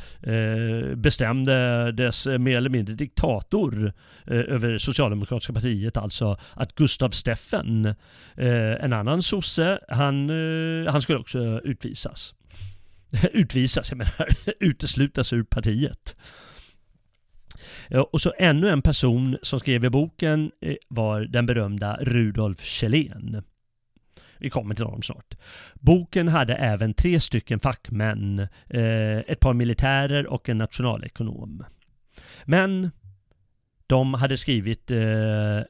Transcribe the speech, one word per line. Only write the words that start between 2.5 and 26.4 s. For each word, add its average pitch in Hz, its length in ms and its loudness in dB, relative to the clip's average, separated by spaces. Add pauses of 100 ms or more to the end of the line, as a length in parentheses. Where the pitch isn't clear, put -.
eller 127 140 0
mindre 110 240 -2
diktator, 113 1000 0 (340)
eh, 120 100 -2
över 117 420 0
Socialdemokratiska 113 720 -2
partiet, 110 440 -2
alltså, 104 420 -2 (160)
att - 200 -6
Gustav 131 360 2
Steffen, 113 760 -2 (500)
eh, 117 480 0
en 127 80 0
annan 123 300 0
sosse, 185 560 0 (100)
han, 139 420 0
eh, 160 640 -2
han 147 100 2
skulle 139 160 0
också 117 460 -4
utvisas. - 680 -8 (760)
<laughs> 120 220 2
Utvisas, 131 580 2
jag 131 80 -8
menar, 120 300 -2 (160)
<laughs> - 160 -4
uteslutas 139 720 0
ur 117 100 2
partiet. - 720 -2 (1700)
Ja, 127 240 2
och 156 80 2
så - 180 2
ännu 170 300 4
en 147 140 2
person 131 600 2
som 131 180 -4
skrev 120 240 2
i 127 60 2
boken, 156 680 0
eh, 156 140 -4 (140)
var 107 320 -2
den 117 260 0
berömda 104 540 -2
Rudolf 110 600 2
Kjellén. 113 840 -2 (960)
Vi 131 120 -8
kommer 107 240 -4
till 113 100 -4
honom 110 180 -8
snart. - 320 -14 (400)
Boken 170 540 4
hade 131 260 2